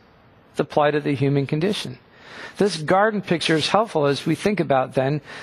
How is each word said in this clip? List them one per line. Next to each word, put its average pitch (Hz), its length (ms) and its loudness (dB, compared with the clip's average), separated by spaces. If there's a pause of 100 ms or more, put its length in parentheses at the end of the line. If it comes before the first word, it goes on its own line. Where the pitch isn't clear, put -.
(560)
the 160 100 -2
plight 147 300 2
of 147 80 -2
the 147 120 0
human 139 320 0
condition. 151 520 -4 (580)
This 185 200 2
garden 190 440 2
picture 165 340 0
is 147 140 0
helpful 190 360 2
as 139 200 0
we 160 100 0
think 202 240 -2
about, 131 340 0
then, 139 280 0 (220)